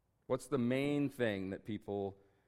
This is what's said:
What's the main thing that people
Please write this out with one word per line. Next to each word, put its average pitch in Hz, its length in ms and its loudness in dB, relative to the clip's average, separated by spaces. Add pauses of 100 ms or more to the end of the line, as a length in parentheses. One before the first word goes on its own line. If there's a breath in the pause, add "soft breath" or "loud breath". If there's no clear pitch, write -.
(280)
What's 131 200 0
the 143 100 0
main 139 520 2
thing 101 400 0
that - 160 -8
people 101 500 -4 (320 soft breath)